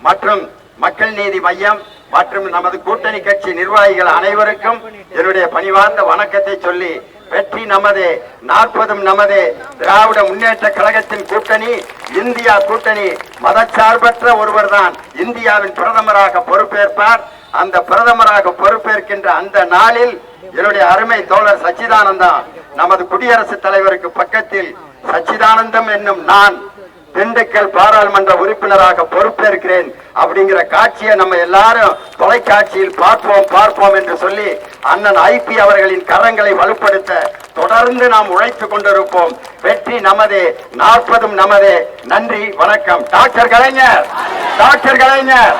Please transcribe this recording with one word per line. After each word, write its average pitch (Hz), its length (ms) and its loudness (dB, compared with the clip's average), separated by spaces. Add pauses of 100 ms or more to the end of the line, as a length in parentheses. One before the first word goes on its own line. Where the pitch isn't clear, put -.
மற்றும் 190 500 -4 (260)
மக்கள் 202 340 -4
நீதி 202 280 -6
மையம் 190 420 -2 (300)
மற்றும் 185 380 -4
நமது 180 320 -4
கூட்டணி 208 400 -6
கட்சி 196 320 -4
நிர்வாகிகள் 190 520 2
அனைவருக்கும் 208 760 -2 (280)
என்னுடைய 185 380 -2
பணிவார்ந்த 196 560 0
வணக்கத்தை 196 580 -2
சொல்லி, 180 400 -6 (280)
வெற்றி 208 340 -6
நமதே, 196 580 -2 (200)
நாற்பதும் 208 640 -2
நமதே, 196 460 0 (260)
திராவிட 208 460 2
முன்னேற்ற 214 460 -2
கழகத்தின் 208 560 -2
கூட்டணி, 220 580 -4 (300)
இந்தியா 233 460 0
கூட்டணி, 208 480 -4 (360)
மதச்சார்பற்ற 226 920 2
ஒருவர்தான் 208 560 0 (220)
இந்தியாவின் 208 580 -2
பிரதமராக 202 760 0
பொறுப்பேற்பார். 202 720 0 (320)
அந்த 180 380 -2
பிரதமராக 214 640 2 (100)
பொறுப்பேற்கின்ற 208 600 -2
அந்த 185 400 -2
நாளில் 233 560 2 (340)
என்னுடைய 202 320 0
அருமை 190 380 0
தோழர் 202 360 2
சச்சிதானந்தா 196 840 0 (320)
நமது 180 320 0
குடியரசுத் 220 540 -2
தலைவருக்கு 190 480 0
பக்கத்தில், 220 680 -6 (340)
"சச்சிதானந்தம் 220 800 0
என்னும் 202 320 -4
நான் 196 480 2 (420)
திண்டுக்கல் 208 540 -2
பாராளுமன்ற 196 680 4
உறுப்பினராக 190 680 2
பொறுப்பேற்கிறேன்" 185 920 -2 (220)
அப்படிங்கிற 190 520 0
காட்சியை 214 480 0
நம்ம 185 200 0
எல்லாரும் 196 640 2 (200)
தொலைக்காட்சியில் 202 800 0
பார்ப்போம், 202 560 2
பார்ப்போம் 202 420 4
என்று 170 240 -2
சொல்லி, 196 400 -4 (240)
அண்ணன் 196 340 0
ஐ 127 240 2
பி - 200 -4
அவர்களின் 196 460 2
கரங்களை 214 500 0
வலுப்படுத்த 196 580 -2 (400)
தொடர்ந்து 240 560 2
நாம் 214 200 2
உழைத்துக் 214 440 -2
கொண்டிருப்போம். 196 640 0 (240)
வெற்றி 233 360 -4
நமதே, 196 580 0 (160)
நாற்பதும் 220 640 2
நமதே. 196 460 4 (200)
நன்றி, 214 460 -4
வணக்கம். 185 600 0
டாக்டர் 240 380 2
கலைஞர், 247 580 4 (520)
டாக்டர் - 400 4
கலைஞர் 262 640 4